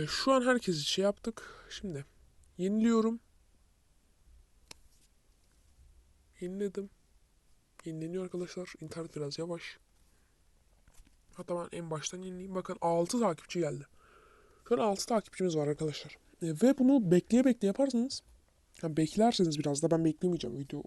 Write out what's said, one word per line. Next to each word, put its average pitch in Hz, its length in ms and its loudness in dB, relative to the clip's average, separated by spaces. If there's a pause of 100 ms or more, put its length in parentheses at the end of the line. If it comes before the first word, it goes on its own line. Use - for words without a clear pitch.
şu - 240 0
an 262 100 6
herkesi 240 380 2
şey 190 240 0
yaptık. - 680 -4
Şimdi 151 360 -10 (520)
yeniliyorum. 220 600 2 (3250)
Yeniledim. 196 500 -6 (960)
Yenileniyor 165 380 -8
arkadaşlar. 180 580 -8
İnternet 160 340 -12
biraz 147 240 -8
yavaş. 170 400 -10 (1500)
Hatta 180 220 -6
ben 170 220 -8
en 165 140 -8
baştan 160 300 -6
yenileyim. 185 340 -10
Bakın 185 260 -6
altı 170 380 2
takipçi 180 400 0
geldi. 143 280 -4 (840)
Şu 247 100 4
an 226 60 2
altı 196 180 0
takipçimiz 185 520 -2
var 147 100 2
arkadaşlar. 151 500 -4 (240)
E, 170 60 -2
ve 220 300 4
bunu 254 340 4
bekleye 220 340 6
bekleye 233 220 2
yaparsanız, 254 560 0 (600)
yani 156 140 -2
beklerseniz 165 600 2
biraz 143 240 0
da, 160 80 2
ben 165 140 4
beklemeyeceğim 156 540 0
video 143 280 -8